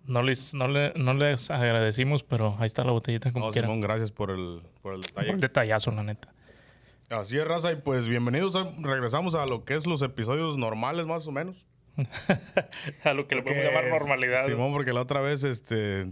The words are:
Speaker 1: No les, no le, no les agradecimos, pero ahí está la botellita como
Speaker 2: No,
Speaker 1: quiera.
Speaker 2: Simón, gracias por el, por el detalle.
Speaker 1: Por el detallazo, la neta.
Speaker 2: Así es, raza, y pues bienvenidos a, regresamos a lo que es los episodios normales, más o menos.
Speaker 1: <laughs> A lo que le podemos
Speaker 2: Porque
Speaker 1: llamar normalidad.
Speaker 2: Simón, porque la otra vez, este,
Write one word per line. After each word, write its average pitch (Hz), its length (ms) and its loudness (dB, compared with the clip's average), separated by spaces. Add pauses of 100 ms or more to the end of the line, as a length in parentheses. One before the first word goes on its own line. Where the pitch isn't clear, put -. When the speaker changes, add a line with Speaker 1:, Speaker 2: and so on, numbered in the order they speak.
Speaker 1:
No 120 180 0
les, 131 300 -2
no 131 160 -2
le, 143 280 2
no 127 180 2
les 139 360 2
agradecimos, 120 720 2
pero 107 360 0
ahí 113 80 2
está - 180 -2
la 123 80 2
botellita 117 400 0
como 120 140 -2
Speaker 2:
No, 110 60 -4
Speaker 1:
quiera. 117 140 2
Speaker 2:
Simón, 110 140 0
gracias 107 320 0
por 101 180 -4
el, 90 300 -6 (220)
por 98 100 -8
el 95 80 -8
detalle. 98 280 -4
Speaker 1:
Por 190 80 0
el 190 40 -2
detallazo, 117 520 2
la 107 100 -2
neta. 104 320 -8 (720)
Speaker 2:
Así 113 300 -4
es, 156 80 0
raza, 170 260 0
y 160 40 -2
pues 131 320 0
bienvenidos 120 480 2
a, 185 140 -2 (120)
regresamos 135 520 0
a 151 120 0
lo 127 180 -2
que 135 120 -2
es 156 100 -4
los 160 160 0
episodios 139 560 -2
normales, 123 480 -2
más 160 200 -4
o 156 60 -8
menos. 170 320 -6 (320)
Speaker 1:
<laughs> - 1080 -2
A 151 100 6
lo 139 120 -2
que 139 80 -2
le 131 80 0
podemos 139 220 0
Speaker 2:
Porque 143 180 2
Speaker 1:
llamar 127 180 2
normalidad. 131 460 2
Speaker 2:
Simón, 127 260 0
porque 139 200 0
la 120 100 2
otra 139 180 0
vez, 139 240 0
este, 107 680 0